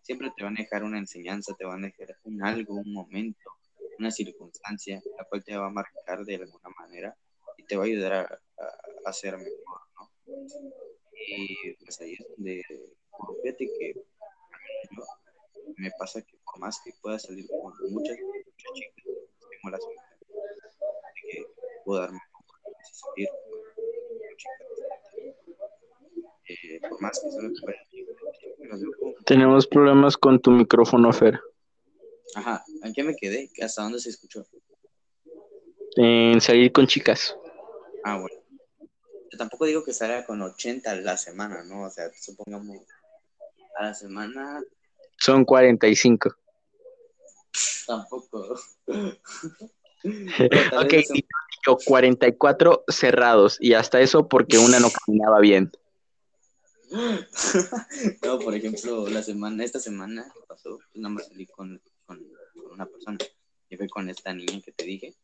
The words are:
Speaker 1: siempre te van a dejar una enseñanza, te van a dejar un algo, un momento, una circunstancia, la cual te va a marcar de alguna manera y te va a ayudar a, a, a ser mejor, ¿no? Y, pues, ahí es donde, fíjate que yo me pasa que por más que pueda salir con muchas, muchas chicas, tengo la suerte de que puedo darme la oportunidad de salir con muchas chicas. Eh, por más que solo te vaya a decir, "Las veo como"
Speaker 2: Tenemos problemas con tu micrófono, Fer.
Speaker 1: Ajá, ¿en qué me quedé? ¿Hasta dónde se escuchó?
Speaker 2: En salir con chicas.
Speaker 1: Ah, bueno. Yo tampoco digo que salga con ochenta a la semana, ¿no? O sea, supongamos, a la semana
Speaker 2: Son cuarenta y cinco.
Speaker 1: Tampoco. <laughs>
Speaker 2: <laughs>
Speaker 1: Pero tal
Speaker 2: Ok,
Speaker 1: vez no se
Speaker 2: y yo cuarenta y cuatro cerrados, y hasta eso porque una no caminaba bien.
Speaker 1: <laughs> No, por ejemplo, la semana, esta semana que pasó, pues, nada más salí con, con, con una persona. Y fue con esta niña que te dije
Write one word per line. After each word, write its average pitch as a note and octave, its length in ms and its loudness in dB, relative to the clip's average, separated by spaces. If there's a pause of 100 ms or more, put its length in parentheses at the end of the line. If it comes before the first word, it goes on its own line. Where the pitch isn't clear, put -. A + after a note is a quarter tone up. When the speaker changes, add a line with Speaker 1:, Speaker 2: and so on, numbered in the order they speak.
Speaker 1:
siempre B2+ 340 -12
te G2+ 80 -14
van G#2 120 -10
a A2 60 -12
dejar G#2 220 -10
una G#2+ 140 -10
enseñanza, G2 600 -14
te F#2+ 60 -16
van F#2 200 -14
a G2 40 -14
dejar F#2+ 360 -20
un G#2+ 200 -16
algo, G#2+ 300 -10
un G#2 180 -14
momento, G2+ 580 -16 (480)
una A2 120 -10
circunstancia, G2 920 -16 (160)
la F#2+ 60 -18
cual G2 180 -14
te G#2 140 -16
va G2 100 -10
a G2 40 -12
marcar G2+ 540 -14
de G2+ 120 -14
alguna F#2 320 -20 (100)
manera F2 380 -20 (400)
y - 80 -20
te G#2 120 -10
va G2 80 -4
a - 20 -4
ayudar G2+ 260 -6
a, F#2+ 100 -4
a, - 840 -18
a G2 40 -12
ser F#2+ 240 -14
mejor, F#2+ 440 -18 (180)
¿no? - 120 -20 (1200)
Y, G2 460 -16 (100)
pues, - 160 -20
ahí E2 120 -20
es G2 140 -20 (100)
donde, F#2 260 -14 (800)
fíjate C3 240 -10 (120)
que - 160 -14 (960)
yo - 120 -20 (760)
me F#2+ 220 -14
pasa G2+ 240 -14
que - 220 -20
por F2+ 160 -20
más G2+ 240 -16
que A#2+ 80 -20 (100)
pueda G#2+ 160 -12
salir F#2+ 300 -20
con - 240 -14 (180)
muchas, D4+ 300 -10
muchas G4+ 540 -18
chicas, C5+ 200 -20 (560)
tengo - 200 -20
la F#2+ 80 -14
suerte - 240 -18 (260)
de G#4 1040 -18
que - 140 -18 (380)
puedo G2 180 -8
darme F#2 160 -14
la - 200 -20
oportunidad - 400 -20
de - 160 -20
salir - 340 -12
con A#4 920 -16
muchas G#4+ 180 -20
chicas. - 160 -18 (2000)
Eh, E2+ 400 -18
por - 120 -14
más A2+ 200 -10
que D5 100 -10
solo A2 220 -12
te - 140 -14
vaya - 140 -12
a - 40 -20
decir, F#4+ 220 -20 (640)
"Las G#2+ 100 -14
veo - 100 -10 (100)
como" - 140 -10 (100)
Speaker 2:
Tenemos C3 420 6
problemas C#3 500 6
con C3 240 6
tu B2 120 6
micrófono, A#2 600 6
Fer. A2 280 4 (960)
Speaker 1:
Ajá, G#2+ 260 -8 (220)
¿en A2 80 -12
qué C#3 100 -6
me D3+ 140 -4
quedé? A2+ 340 -8 (120)
¿Hasta A2 200 -8
dónde A2+ 160 -8
se A#2+ 120 -12
escuchó? - 360 -20 (1500)
Speaker 2:
En A#2 440 6
salir A#2+ 300 6
con C3+ 160 6
chicas. - 500 -2 (680)
Speaker 1:
Ah, - 160 -6
bueno. - 160 -16 (960)
Yo - 60 -20
tampoco A#2+ 260 -6
digo D#3 180 -2
que C#3 100 -10
salga A#2 320 -6
con G#2 180 -10
ochenta A#2 500 -10
a F#2+ 40 -6
la F#2 200 -6
semana, F#2 480 -12
¿no? G2 200 -14
O F#2+ 60 -12
sea, - 140 -14 (100)
supongamos, G#2 640 -18 (1000)
a G#2 80 -8
la G#2+ 80 -10
semana A2 680 -14 (560)
Speaker 2:
Son C3+ 260 6
cuarenta B2+ 440 6
y G#2+ 80 4
cinco. - 400 4 (1500)
Speaker 1:
Tampoco. A2+ 680 -10 (320)
<laughs> - 0 -
Speaker 2:
<laughs> - 1160 -12
Speaker 1:
Pero G3 680 0
tal - 160 0
Speaker 2:
Ok, D3 60 2
Speaker 1:
vez D3+ 180 4
no C#3 60 -8
se - 20 2
Speaker 2:
y - 80 -4 (400)
yo C3 180 6
cuarenta B2+ 440 4
y A#2+ 80 0
cuatro D#3 520 6
cerrados, A#2+ 720 4
y A#2+ 140 6
hasta A2+ 260 4
eso C#3+ 280 4
porque A#2+ 300 4
una A#2+ 200 8
no A#2+ 120 6
caminaba G#2+ 500 4
bien. G2 320 6 (1160)
Speaker 1:
<laughs> A3 1300 -4
No, B2+ 160 -2
por A2 160 -6
ejemplo, A2 540 -6
la G#2+ 140 -4
semana, G#2+ 420 -8
esta B2+ 160 -8
semana G#2+ 520 -12
que - 140 -20
pasó, F#2+ 300 -18
pues, - 180 -20
nada G#2 200 -12
más G2+ 120 -12
salí F#2 200 -20
con, F#2+ 340 -20 (260)
con, - 120 -20 (360)
con - 180 -20
una - 140 -16
persona. - 320 -16 (500)
Y F2+ 80 -20
fue G2 120 -10
con F#2+ 200 -12
esta F#2 240 -14
niña F2+ 320 -12
que - 80 -20
te - 120 -14
dije G2 400 -14